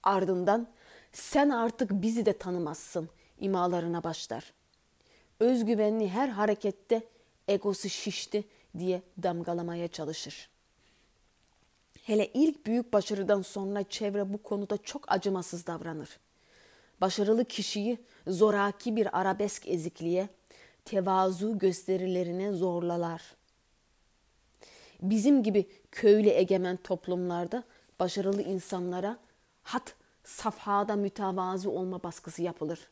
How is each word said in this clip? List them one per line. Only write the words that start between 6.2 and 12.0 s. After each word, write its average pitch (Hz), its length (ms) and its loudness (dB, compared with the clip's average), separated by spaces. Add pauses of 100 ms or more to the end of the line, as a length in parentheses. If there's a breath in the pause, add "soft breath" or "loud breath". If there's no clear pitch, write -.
harekette 214 760 0 (460 soft breath)
"egosu 202 400 0
şişti" - 560 -4 (340 soft breath)
diye 180 240 -2 (200)
damgalamaya 170 680 -4
çalışır. 156 600 -10 (1500 soft breath)